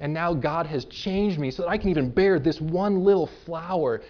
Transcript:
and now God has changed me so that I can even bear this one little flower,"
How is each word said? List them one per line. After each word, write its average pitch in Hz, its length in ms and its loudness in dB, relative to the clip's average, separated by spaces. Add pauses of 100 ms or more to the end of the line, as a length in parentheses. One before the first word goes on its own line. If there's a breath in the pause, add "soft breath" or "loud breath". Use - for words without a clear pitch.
and 147 120 -4
now 170 200 -2
God 156 320 -2
has 147 200 -4
changed 196 540 -2
me 135 100 -2
so 151 120 -6
that 170 80 -2
I 208 80 0
can 208 120 0
even 139 200 2
bear 185 300 4
this 151 200 0
one 185 420 0
little 190 280 4 (160)
flower," 165 640 -2